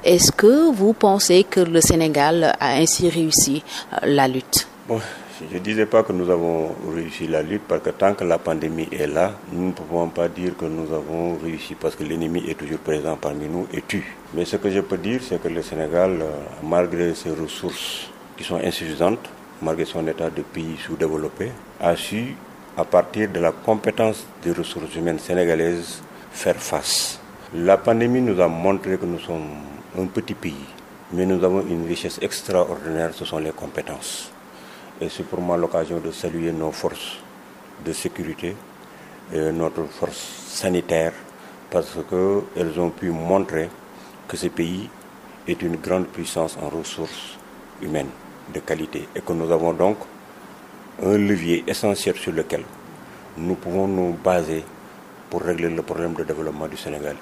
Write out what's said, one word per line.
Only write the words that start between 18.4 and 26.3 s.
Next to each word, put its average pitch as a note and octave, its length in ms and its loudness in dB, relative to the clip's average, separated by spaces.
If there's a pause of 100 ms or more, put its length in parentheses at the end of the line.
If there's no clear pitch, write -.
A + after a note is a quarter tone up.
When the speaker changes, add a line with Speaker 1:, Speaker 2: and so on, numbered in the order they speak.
Speaker 2:
sont F2 200 -2
insuffisantes, E2+ 640 0 (360)
malgré D#2+ 220 0
son D#2+ 220 -4
état D#2+ 220 -2
de D#2 140 -6
pays D#2+ 320 -8 (100)
sous-développé, D#2 640 -2 (320)
a E2+ 140 4
su, A#2 400 -6 (420)
à E2 60 0
partir G2+ 480 2
de F2 80 -2
la E2 120 4
compétence G#2+ 760 0 (160)
des E2+ 80 0
ressources E2 440 -4
humaines E2+ 220 0
sénégalaises, E2+ 840 0 (280)